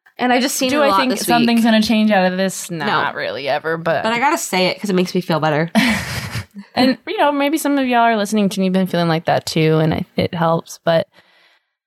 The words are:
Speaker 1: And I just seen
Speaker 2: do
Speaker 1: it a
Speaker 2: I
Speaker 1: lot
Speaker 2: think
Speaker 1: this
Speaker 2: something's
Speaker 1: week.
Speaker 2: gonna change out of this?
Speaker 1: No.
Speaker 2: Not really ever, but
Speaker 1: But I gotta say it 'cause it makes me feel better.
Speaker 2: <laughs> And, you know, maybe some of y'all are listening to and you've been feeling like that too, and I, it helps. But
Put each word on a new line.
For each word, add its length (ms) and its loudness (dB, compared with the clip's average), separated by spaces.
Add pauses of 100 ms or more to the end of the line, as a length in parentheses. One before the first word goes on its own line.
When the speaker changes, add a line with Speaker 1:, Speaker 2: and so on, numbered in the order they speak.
(180)
Speaker 1:
And 160 2
I 60 2
just 160 -2
seen 120 -2
Speaker 2:
do 140 0
Speaker 1:
it 20 4
a 40 4
Speaker 2:
I 20 2
Speaker 1:
lot 100 2
Speaker 2:
think 120 0
Speaker 1:
this 120 -4
Speaker 2:
something's 360 2
Speaker 1:
week. 40 2
Speaker 2:
gonna 160 4
change 300 2
out 200 2
of 60 -4
this? 340 -4
Speaker 1:
No. 140 -6
Speaker 2:
Not 300 -2
really 340 -6
ever, 300 -2
but 240 -2
Speaker 1:
But 100 -2
I 60 -2
gotta 180 0
say 300 -2
it 120 -2
'cause 120 -6
it 40 2
makes 200 0
me 80 0
feel 180 -2
better. 340 0
Speaker 2:
<laughs> 60 6 (920)
And, 320 2
you 100 -8
know, 160 2
maybe 260 0
some 200 0
of 80 0
y'all 140 2
are 160 2
listening 340 0
to 100 -6
and 40 0
you've 100 0
been 120 2
feeling 220 0
like 180 0
that 200 0
too, 320 2
and 160 2
I, 100 -4 (120)
it 180 -2
helps. 500 -2
But 220 2 (800)